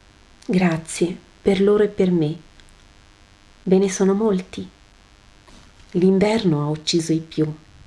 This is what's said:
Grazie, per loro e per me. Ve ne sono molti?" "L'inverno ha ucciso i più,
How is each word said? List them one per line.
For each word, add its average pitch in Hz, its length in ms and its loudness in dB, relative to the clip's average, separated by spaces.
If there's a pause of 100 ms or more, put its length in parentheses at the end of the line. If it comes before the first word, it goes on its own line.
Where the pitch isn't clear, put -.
(460)
Grazie, 180 680 -2 (260)
per 196 200 0
loro 208 220 2
e 202 40 2
per 185 240 0
me. 160 240 0 (1300)
Ve 185 140 2
ne 196 120 2
sono 190 240 0
molti?" 196 540 -4 (1200)
"L'inverno 190 720 2
ha 147 60 -4
ucciso 160 440 -4
i 160 60 0
più, 156 260 -4 (420)